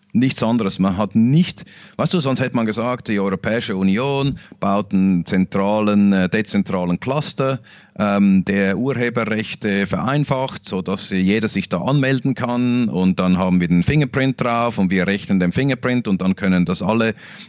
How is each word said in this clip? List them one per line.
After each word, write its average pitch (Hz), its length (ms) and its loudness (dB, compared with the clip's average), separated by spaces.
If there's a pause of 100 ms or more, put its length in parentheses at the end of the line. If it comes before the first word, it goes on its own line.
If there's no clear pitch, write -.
(140)
Nichts 131 280 0
anderes. 113 380 0
Man 95 180 0
hat 104 160 -2
nicht, 131 520 2 (320)
weißt - 160 -2
du, 180 80 0
sonst 131 180 -2
hätte - 160 -2
man 113 100 0
gesagt, 113 440 -4
die 104 100 0
Europäische 101 560 -2
Union 131 640 0 (220)
baut 101 320 -2
einen 95 320 2
zentralen, 101 880 2
äh, 92 160 2
dezentralen 95 720 -2
Cluster, 135 580 -4 (400)
ähm, 101 460 4
der 98 320 0
Urheberrechte 110 1080 -2
vereinfacht, 131 800 -2
sodass - 420 -4
jeder 95 400 2
sich 98 180 -4
da 90 140 -4
anmelden 135 520 0
kann 123 540 0
und 92 320 2
dann 92 180 2
haben 92 220 2
wir 87 80 2
den 87 160 4
Fingerprint 135 560 0
drauf 117 380 0
und 98 120 0
wir 90 160 2
rechnen 98 360 0
den 90 100 2
Fingerprint 127 560 0
und 95 140 0
dann 95 160 0
können 92 280 2
das 85 160 -2
alle 110 320 0 (360)